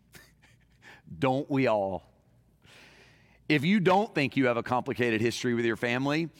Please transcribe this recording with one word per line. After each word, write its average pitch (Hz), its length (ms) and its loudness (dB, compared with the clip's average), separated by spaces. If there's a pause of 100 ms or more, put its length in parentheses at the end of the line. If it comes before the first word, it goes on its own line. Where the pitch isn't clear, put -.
(140)
<laughs> - 1080 -20
Don't 131 300 0
we 135 180 2
all? 98 440 -2 (1400)
If 143 160 2
you 196 160 4
don't 185 340 2
think 139 220 -2
you 135 120 4
have 117 100 2
a 117 60 -2
complicated 120 580 0
history 120 320 -2
with 117 100 0
your 113 140 0
family, 139 500 -2 (120)